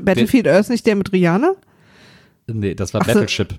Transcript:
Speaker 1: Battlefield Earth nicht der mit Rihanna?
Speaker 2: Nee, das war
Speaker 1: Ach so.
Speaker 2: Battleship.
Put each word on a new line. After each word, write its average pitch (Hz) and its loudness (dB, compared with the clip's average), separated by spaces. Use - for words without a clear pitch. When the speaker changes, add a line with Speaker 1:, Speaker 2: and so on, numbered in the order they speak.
Speaker 1:
Battlefield 196 2
Earth 185 4
nicht 233 -2
der 208 2
mit 196 -4
Rihanna? 185 2
Speaker 2:
Nee, 101 -4
das 98 -6
war 104 0
Speaker 1:
Ach 87 0
so. 117 2
Speaker 2:
Battleship. 110 0